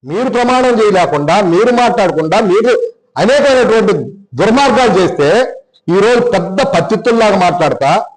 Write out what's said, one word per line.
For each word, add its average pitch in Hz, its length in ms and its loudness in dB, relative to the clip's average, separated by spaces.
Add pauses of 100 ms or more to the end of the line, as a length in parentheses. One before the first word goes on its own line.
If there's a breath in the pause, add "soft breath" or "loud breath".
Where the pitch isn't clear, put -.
మీరు 202 340 -4
ప్రమాణం 254 440 0
చేయలేకుండా, 170 540 0 (180)
మీరు 233 200 2 (100)
మాట్లాడకుండా, 180 560 0 (140)
మీరు 226 200 2 (480)
అనేకమైనటువంటి 233 720 2 (460)
దుర్మార్గాలు 233 600 2
చేస్తే 151 280 0 (680)
ఈరోజు 233 260 2 (120)
పెద్ద 185 260 -4 (140)
పత్తిత్తుల్లాగా 220 720 0
మాట్లాడతా 147 460 0 (260)